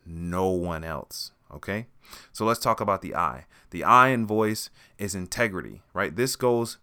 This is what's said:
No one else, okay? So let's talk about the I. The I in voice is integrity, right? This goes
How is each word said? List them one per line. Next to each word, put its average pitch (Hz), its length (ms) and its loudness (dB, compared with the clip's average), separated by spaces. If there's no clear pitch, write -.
No 87 440 -2
one 87 360 -2
else, - 480 -10
okay? 101 340 -8
So - 120 -4
let's 113 160 2
talk 117 200 2
about 101 220 0
the - 120 -10
I. 67 320 -2
The 85 140 -6
I 123 240 8
in 120 180 2
voice 107 440 0
is 98 160 -6
integrity, 90 680 -4
right? 90 200 -2
This 123 220 0
goes 120 460 0